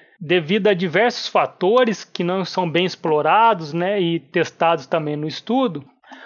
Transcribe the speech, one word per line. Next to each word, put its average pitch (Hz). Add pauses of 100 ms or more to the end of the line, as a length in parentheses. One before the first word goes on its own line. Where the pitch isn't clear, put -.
(180)
devido 180
a 202
diversos 185
fatores 214
que -
não 185
são 180
bem 170
explorados, 165
né, 190
e 165
testados 165
também 151
no 151
estudo, 220 (420)